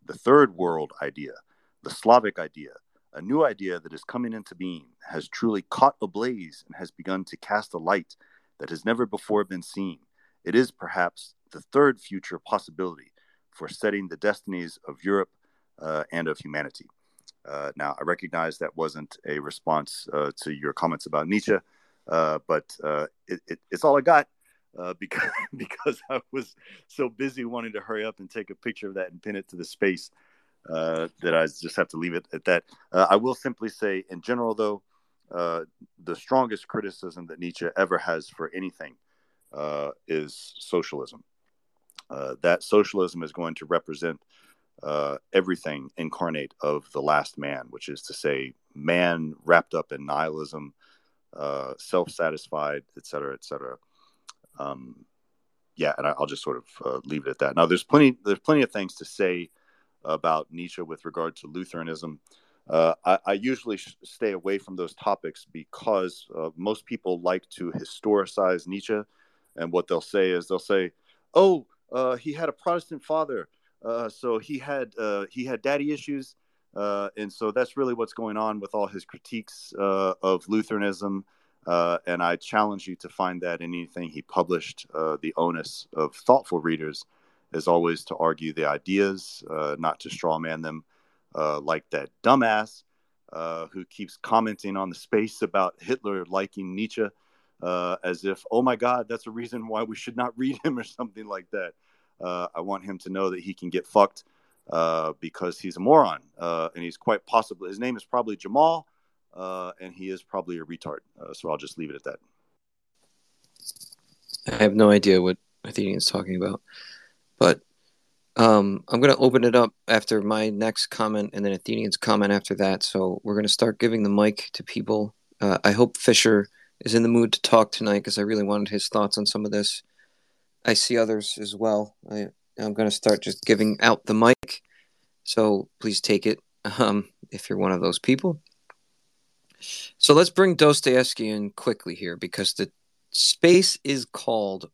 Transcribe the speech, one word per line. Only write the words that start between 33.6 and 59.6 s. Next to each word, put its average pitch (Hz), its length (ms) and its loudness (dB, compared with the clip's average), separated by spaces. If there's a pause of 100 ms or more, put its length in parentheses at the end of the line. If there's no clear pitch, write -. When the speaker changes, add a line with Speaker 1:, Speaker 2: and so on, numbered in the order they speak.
Speaker 1:
say, 98 420 -4
in 87 100 -12
general, 117 340 -2
though, 104 280 -4 (480)
uh, 85 360 -4 (360)
the 85 140 -8
strongest 123 500 -2
criticism 92 600 -10
that 80 100 -16
Nietzsche 85 280 -6 (100)
ever 92 220 2
has 82 300 -6
for 80 260 -10
anything, 87 420 -12 (560)
uh, 73 380 -6 (180)
is 76 500 -6
socialism. 67 640 -6 (880)
Uh, 67 320 -8
that 87 220 4
socialism 95 580 2
is 78 100 -10
going 82 220 -6
to 78 120 -16
represent, 80 540 -4 (600)
uh, 73 340 -2 (160)
everything 85 640 -2
incarnate 80 640 -6
of 73 320 -2
the 73 80 -6
last 73 380 0
man, 69 320 -8
which 62 180 -16
is 71 140 -12
to - 100 -14
say, 69 400 -4 (220)
man 82 600 0 (100)
wrapped - 280 4
up 80 180 -2
in 71 140 -12
nihilism, 76 720 -6 (600)
uh, 69 440 -8
self-satisfied, 78 1040 -2 (140)
et - 100 -20
cetera, 71 260 -8
et 65 100 -16
cetera. 65 360 -12 (800)
Um, 65 480 -12 (680)
yeah, 76 200 0
and 71 100 -4
I, 76 120 0
I'll 73 80 -2
just 71 160 -8
sort 65 160 -6
of, 62 60 -20 (200)
uh, 65 200 -4
leave 73 220 -6
it 67 40 -4
at - 80 -6
that. 69 180 0
Now, 85 100 6
there's 90 180 2
plenty, 139 400 6
there's 101 140 0
plenty 151 240 2
of 117 80 0
things 95 260 -8
to - 80 -14
say 90 460 -2 (540)